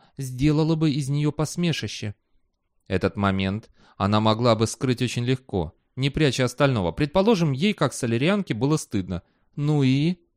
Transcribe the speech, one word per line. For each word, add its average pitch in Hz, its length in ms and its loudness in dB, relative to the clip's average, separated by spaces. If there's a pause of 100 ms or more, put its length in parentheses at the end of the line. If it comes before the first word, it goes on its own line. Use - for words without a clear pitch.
(180)
сделала 147 580 2
бы 156 160 2
из 135 180 -2
нее 147 220 0
посмешище». 151 840 -4 (720)
«Этот 95 300 -2
момент 98 520 -2 (280)
она 104 240 2
могла 110 340 4
бы 110 100 0
скрыть 127 360 -2
очень 120 240 -4
легко, 101 500 -4 (200)
не 135 140 -2
пряча 135 360 2
остального. 120 460 2
Предположим, 170 600 0
ей, 175 220 0
как 139 200 -2
солярианке, 143 600 -2
было 139 240 0
стыдно. 90 460 -4 (320)
Ну 147 280 0
и?» 143 340 2 (200)